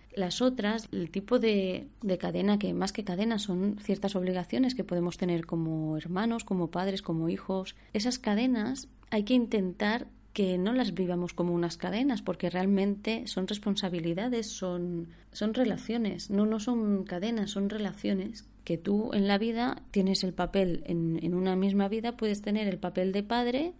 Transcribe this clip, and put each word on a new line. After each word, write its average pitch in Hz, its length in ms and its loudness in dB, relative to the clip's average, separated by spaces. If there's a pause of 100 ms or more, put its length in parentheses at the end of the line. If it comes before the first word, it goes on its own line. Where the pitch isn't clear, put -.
(160)
Las 180 260 -2
otras, 226 500 0
el 175 200 -4
tipo 202 280 2
de, 202 500 2 (120)
de 185 160 0
cadena, 180 400 2
que 185 160 0
más 185 200 0
que 214 100 -6
cadena 208 340 0
son 202 460 0
ciertas 196 320 -2
obligaciones 185 580 0
que 196 120 -4
podemos 175 320 0
tener 170 280 0
como 160 520 -2
hermanos, 208 480 -2
como 175 260 0
padres, 190 300 -2
como 165 280 0
hijos, 190 460 -4 (180)
esas 240 240 0
cadenas 233 720 0 (240)
hay 214 120 2
que 233 100 2
intentar 214 760 2 (240)
que 185 260 2
no 190 160 2
las 247 200 2
vivamos 175 400 0
como 175 200 0
unas 170 240 0
cadenas, 214 440 0
porque 175 280 -2
realmente 202 760 2
son 190 220 -2
responsabilidades, 202 1040 -2
son, 175 560 -4 (240)
son 214 220 -2
relaciones, 220 760 0
no, 208 160 4
no 220 140 2
son 208 460 0
cadenas, 202 460 -2
son 196 180 -2
relaciones 208 760 -2 (200)
que 170 120 0
tú 202 360 0
en 196 160 4
la 202 80 4
vida 226 540 -2
tienes 190 340 2
el 180 80 -2
papel, 185 540 2
en, 165 360 0
en 180 120 2
una 185 200 2
misma 196 320 4
vida 226 300 -2
puedes 208 240 0
tener 208 260 0
el 190 120 -2
papel 185 340 0
de 202 100 0
padre, 247 560 0